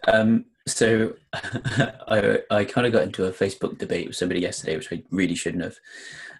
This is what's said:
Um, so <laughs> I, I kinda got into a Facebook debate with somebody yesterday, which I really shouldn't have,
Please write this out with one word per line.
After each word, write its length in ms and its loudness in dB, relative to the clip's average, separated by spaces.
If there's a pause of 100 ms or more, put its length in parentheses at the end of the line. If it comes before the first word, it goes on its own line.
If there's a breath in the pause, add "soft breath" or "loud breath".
Um, 380 6 (200)
so 480 2 (100)
<laughs> 80 -20
I, 1080 0 (100)
I 140 4
kinda 260 0
got 140 4
into 220 -2
a 60 -2
Facebook 460 -4
debate 300 -4
with 80 -12
somebody 240 -2
yesterday, 360 -4
which 160 -8
I 180 -8
really 260 0
shouldn't 260 -4
have, 140 -8 (640 loud breath)